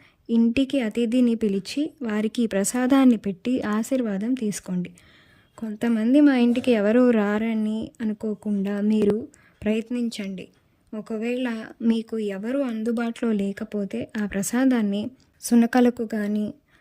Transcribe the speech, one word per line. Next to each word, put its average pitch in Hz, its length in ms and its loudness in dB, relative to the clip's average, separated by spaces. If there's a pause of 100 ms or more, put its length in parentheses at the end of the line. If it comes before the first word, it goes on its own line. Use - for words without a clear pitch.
(280)
ఇంటికి 233 520 2
అతిథిని 233 540 2
పిలిచి, 208 480 -2 (200)
వారికి 214 400 -2
ఈ 226 40 2
ప్రసాదాన్ని 247 680 4
పెట్టి 202 460 -4
ఆశీర్వాదం 220 720 -2
తీసుకోండి. 185 560 -4 (680)
కొంతమంది 226 640 0
మా 285 160 6
ఇంటికి 240 360 4
ఎవరూ 226 380 4
రారని 214 800 0 (100)
అనుకోకుండా 208 800 -4
మీరు 208 360 2 (460)
ప్రయత్నించండి. 220 840 -4 (460)
ఒకవేళ 226 540 -6 (360)
మీకు 226 360 0
ఎవరు 208 400 -4
అందుబాటులో 233 760 -2
లేకపోతే 202 640 -4 (240)
ఆ 202 40 -4
ప్రసాదాన్ని 208 760 0 (400)
సునకలకు 240 640 4
కానీ, 208 400 -4 (340)